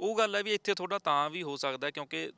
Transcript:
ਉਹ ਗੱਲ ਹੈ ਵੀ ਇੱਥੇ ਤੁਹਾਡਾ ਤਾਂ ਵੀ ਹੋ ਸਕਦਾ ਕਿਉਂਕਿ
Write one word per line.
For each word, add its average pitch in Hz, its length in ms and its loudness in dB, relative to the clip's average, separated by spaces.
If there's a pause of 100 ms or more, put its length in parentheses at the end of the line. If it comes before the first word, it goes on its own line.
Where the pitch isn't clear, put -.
ਉਹ 214 180 0
ਗੱਲ 208 180 2
ਹੈ 202 60 2
ਵੀ 214 120 0
ਇੱਥੇ 202 200 0
ਤੁਹਾਡਾ 180 240 -2
ਤਾਂ 147 320 2
ਵੀ 175 120 -6
ਹੋ 143 140 -4
ਸਕਦਾ 135 340 -2
ਕਿਉਂਕਿ 151 480 -6